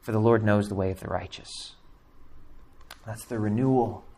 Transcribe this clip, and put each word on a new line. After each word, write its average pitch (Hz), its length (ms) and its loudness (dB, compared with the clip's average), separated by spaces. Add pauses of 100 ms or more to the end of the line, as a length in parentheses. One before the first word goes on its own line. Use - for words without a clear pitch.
For 113 100 -6
the 110 80 2
Lord 110 240 6
knows 104 240 4
the 104 60 -4
way 95 160 0
of 95 100 -6
the - 80 -10
righteous. - 680 -8 (1300)
That's 110 180 -10
the 117 140 -6
renewal 117 640 2 (140)